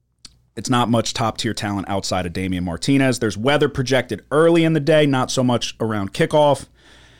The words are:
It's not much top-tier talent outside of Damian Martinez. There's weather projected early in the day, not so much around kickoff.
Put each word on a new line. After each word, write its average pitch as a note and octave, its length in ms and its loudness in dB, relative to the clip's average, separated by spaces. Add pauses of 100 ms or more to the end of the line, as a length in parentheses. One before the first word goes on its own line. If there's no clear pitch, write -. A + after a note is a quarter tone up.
(560)
It's G#2+ 140 -10
not A#2+ 200 2
much A#2 240 0
top-tier A2 400 -4
talent G2+ 340 -6
outside F#2+ 380 -4
of E2+ 80 -8
Damian F#2 300 -4
Martinez. C3 560 0
There's G2+ 180 -2
weather C#3 320 2
projected B2+ 640 -2
early E3 320 4
in D#3+ 100 2
the D#3 60 2
day, D3+ 260 4
not C3 240 0
so C3 140 -2
much B2 360 0
around G#2+ 320 -4
kickoff. D3+ 540 2 (540)